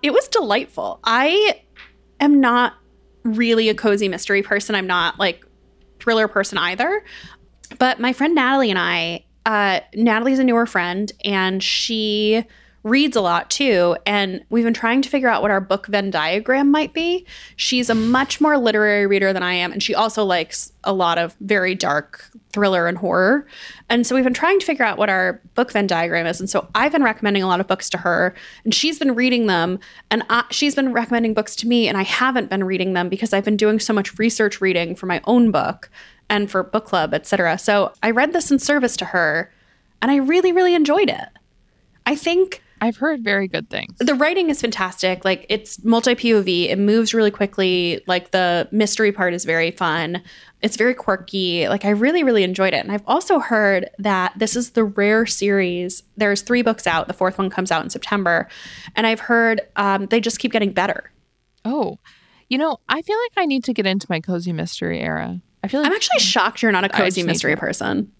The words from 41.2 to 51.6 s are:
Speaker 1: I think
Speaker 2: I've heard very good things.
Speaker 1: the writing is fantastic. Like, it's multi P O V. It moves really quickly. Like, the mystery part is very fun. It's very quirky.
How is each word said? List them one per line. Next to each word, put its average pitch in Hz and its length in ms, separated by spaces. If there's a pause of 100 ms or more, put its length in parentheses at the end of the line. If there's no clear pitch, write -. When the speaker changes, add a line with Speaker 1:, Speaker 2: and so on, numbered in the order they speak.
Speaker 1:
I 285 100
think 349 440 (200)
Speaker 2:
I've 226 160
heard 285 260
very 196 240
good 175 240
things. - 280
Speaker 1:
the 262 180
writing 330 340
is 285 100
fantastic. 185 640
Like, 190 240
it's - 360
multi 233 320
P 233 180
O 208 80
V. 175 260
It 190 120
moves 220 340
really 220 160
quickly. 185 800
Like, 180 240
the 175 400
mystery 208 400
part 180 220
is 175 100
very 165 260
fun. 165 500 (420)
It's 214 140
very 240 160
quirky. 185 760